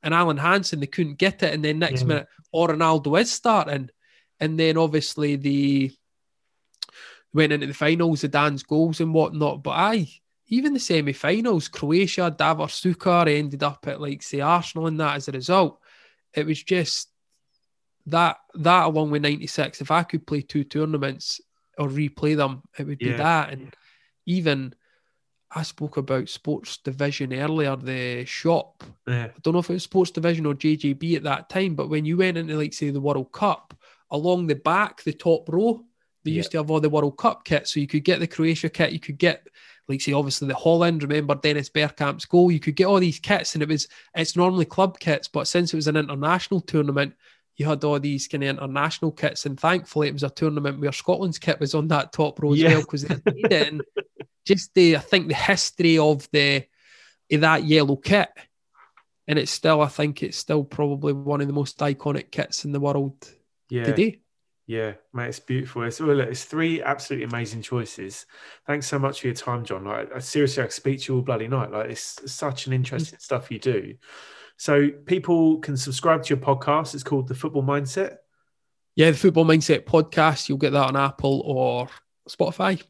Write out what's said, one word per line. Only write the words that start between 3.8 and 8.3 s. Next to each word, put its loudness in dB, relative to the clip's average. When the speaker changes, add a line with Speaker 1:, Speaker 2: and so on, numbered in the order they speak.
Speaker 1:
And -2
then 4
obviously 0
they 0
went 4
into -2
the -6
final, 2
Zidane's 0